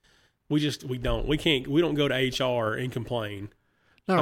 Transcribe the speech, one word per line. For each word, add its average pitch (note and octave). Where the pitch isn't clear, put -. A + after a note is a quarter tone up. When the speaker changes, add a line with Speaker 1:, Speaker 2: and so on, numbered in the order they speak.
Speaker 1:
we D3+
just, D3
we B2+
don't, A#2
we D3
can't, C#3
we C#3+
don't D3+
go C#3+
to B2
H C3
R A#2+
and B2+
complain. G#2+
Speaker 2:
Not F#3